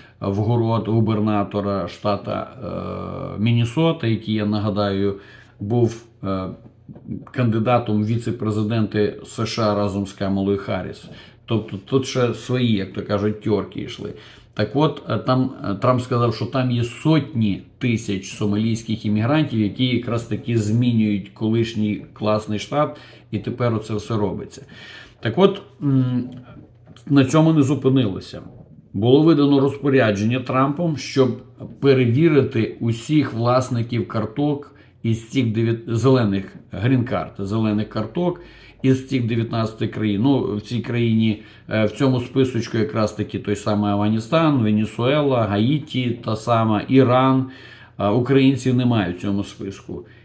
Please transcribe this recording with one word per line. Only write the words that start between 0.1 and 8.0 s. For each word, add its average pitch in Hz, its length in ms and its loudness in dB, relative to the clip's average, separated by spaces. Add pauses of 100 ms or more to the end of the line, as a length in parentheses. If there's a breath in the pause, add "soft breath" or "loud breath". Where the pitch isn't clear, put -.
в 98 140 -2
город 113 540 0
губернатора 104 1000 0
штата, 98 640 -6 (840)
е, 98 60 -4
Міннесота, 120 640 0
який, 110 280 -2
я 104 120 0
нагадаю, 101 680 0 (460 loud breath)
був, 113 440 0 (200)
е, 95 220 -4 (800)
кандидатом 117 760 0